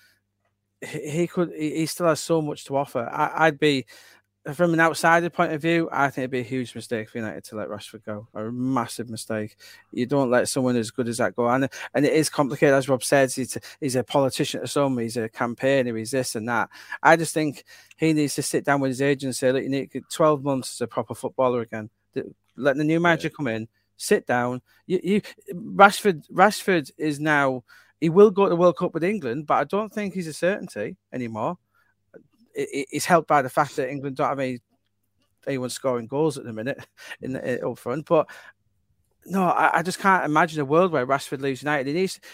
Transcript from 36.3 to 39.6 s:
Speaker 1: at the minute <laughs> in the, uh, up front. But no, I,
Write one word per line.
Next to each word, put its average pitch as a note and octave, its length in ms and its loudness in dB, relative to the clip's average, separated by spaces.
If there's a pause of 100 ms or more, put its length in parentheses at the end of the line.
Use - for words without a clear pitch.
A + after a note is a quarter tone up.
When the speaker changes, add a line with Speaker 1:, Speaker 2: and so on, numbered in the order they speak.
Speaker 1:
at B2+ 80 -14
the A#2+ 80 -12
minute A#2+ 340 -8 (160)
<laughs> - 200 -18
in C3 100 -8
the, - 320 -6
uh, C3 60 -4
up A#2 80 -10
front. C#3 260 -8
But D#3 240 2 (960)
no, F#3 200 -2
I, D#3+ 340 2